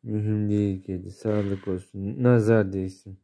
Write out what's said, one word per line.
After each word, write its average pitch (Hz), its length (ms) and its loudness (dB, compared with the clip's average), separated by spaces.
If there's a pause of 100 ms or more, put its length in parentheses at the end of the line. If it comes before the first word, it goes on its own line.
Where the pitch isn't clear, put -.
Mühim 107 480 -2
değil 101 320 0
kedi. 95 280 -8
Sağlık 101 580 -4
olsun. 98 540 -6
Nazar 113 500 4
değsin. 95 520 -8